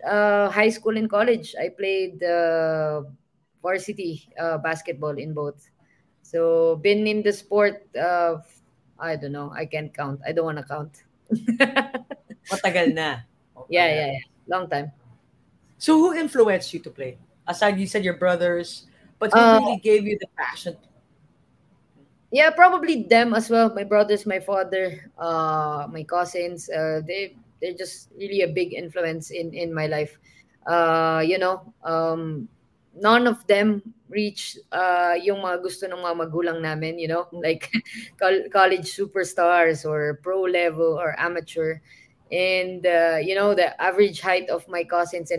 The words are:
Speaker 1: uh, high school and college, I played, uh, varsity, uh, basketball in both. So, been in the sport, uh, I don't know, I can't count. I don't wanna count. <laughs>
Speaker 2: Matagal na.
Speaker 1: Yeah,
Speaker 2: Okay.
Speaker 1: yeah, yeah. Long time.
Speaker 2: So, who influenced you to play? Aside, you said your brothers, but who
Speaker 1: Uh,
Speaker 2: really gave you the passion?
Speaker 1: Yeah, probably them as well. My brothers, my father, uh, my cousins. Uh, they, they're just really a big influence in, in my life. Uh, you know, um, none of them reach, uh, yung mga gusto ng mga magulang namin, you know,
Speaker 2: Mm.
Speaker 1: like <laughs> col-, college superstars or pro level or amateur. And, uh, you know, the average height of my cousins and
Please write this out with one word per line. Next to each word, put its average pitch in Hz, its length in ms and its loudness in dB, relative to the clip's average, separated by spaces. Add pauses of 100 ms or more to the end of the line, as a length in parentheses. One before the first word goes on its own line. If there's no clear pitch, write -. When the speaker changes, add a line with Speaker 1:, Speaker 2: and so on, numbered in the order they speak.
Speaker 1:
uh, 208 440 4
high 214 200 4
school 220 260 -2
and 214 140 -2
college, 226 480 0
I 175 160 -6
played, 190 480 -4
uh, 160 800 0 (580)
varsity, 185 680 -6 (100)
uh, 165 200 -4
basketball 151 600 -6
in 151 160 -10
both. 147 240 -8 (640)
So, 165 560 2
been 208 320 2
in 214 160 0
the 208 80 4
sport, 202 640 0
uh, 170 400 0 (640)
I 160 140 -6
don't 139 180 -8
know, 143 160 -10
I 160 160 -8
can't 151 260 -8
count. 139 340 -8
I - 40 -4
don't 165 160 0
wanna 151 160 -6
count. 147 400 -12 (240)
<laughs> - 80 -4 (1120)
Speaker 2:
Matagal 175 480 0
na. 151 320 -6 (400)
Speaker 1:
Yeah, 175 240 4
Speaker 2:
Okay. 151 80 0
Speaker 1:
yeah, 147 160 -2
yeah. 131 100 -10 (220)
Long 180 240 -4
time. 147 220 -4 (840)
Speaker 2:
So, 311 200 4
who 339 160 4
influenced 262 600 2
you 165 120 -8
to - 40 -16
play? 127 280 -12 (280)
Aside, 196 320 0
you 196 80 -2
said 202 200 -2
your 175 120 0
brothers, 175 680 0 (320)
but 214 160 -2
who 226 40 10
Speaker 1:
Uh, 226 200 10
Speaker 2:
really 220 240 0
gave 214 240 4
you 214 120 -4
the - 200 -12
passion? 143 380 -8 (1500)
Speaker 1:
Yeah, 302 200 6
probably 330 560 4
them 233 280 6
as 220 160 0
well. 226 240 4
My 202 100 -4
brothers, 208 420 2
my 196 120 -2
father, 185 800 -4
uh, 156 720 -2
my 160 120 -12
cousins. 175 680 -4
Uh, 156 360 -2
they, 190 280 -8 (280)
they're 175 120 -6
just - 440 -14
really 196 240 -2
a 175 80 2
big 175 240 -2
influence 165 560 -6
in, 165 240 -8
in 170 200 -6
my 156 120 -2
life. 151 320 -4 (480)
Uh, 160 600 2
you 185 120 2
know, 185 240 0 (200)
um, 165 680 -2 (460)
none 226 320 4
of 233 200 -2
them 202 360 4 (280)
reach, - 480 -6 (120)
uh, 175 480 2
yung 196 240 0
mga 180 200 -4
gusto 180 240 -8
ng 180 120 -10
mga 175 160 -4 (160)
magulang 165 320 -2
namin, 160 360 -6
you 165 120 -6
know, 165 240 -2
Speaker 2:
Mm. 170 80 -12
Speaker 1:
like 165 280 -2 (240)
<laughs> - 280 -16
col-, 190 320 2
college 185 400 4
superstars 175 880 2
or 151 400 -4
pro 190 240 -2
level 165 520 0
or 160 200 -4
amateur. 160 600 -4 (540)
And, 185 520 -2
uh, 170 380 4
you 185 160 -2
know, 202 160 4
the 180 160 4 (100)
average 185 380 2
height 185 320 0
of 170 160 -6
my 175 160 -4
cousins 170 480 -4
and 170 80 -2